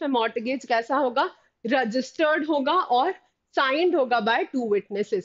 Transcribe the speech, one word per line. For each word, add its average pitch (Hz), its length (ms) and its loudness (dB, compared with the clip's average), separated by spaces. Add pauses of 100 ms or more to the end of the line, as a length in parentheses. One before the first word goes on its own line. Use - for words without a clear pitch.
में 294 60 -2
मॉर्टगेज 240 560 -2
कैसा 233 320 0
होगा? 277 340 0 (360)
रजिस्टर्ड 262 800 0
होगा 294 260 0
और 339 420 2 (420)
साइंड 330 400 2
होगा 247 240 2
by 214 80 -2
two 233 440 -2
witnesses। 196 520 -4